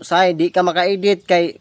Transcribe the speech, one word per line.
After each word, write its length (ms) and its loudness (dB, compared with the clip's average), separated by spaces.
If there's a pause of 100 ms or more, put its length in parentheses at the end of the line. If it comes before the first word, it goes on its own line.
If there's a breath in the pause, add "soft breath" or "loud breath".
say, 320 0
di 160 -2
ka 160 0
maka-edit 600 -2
kay 360 0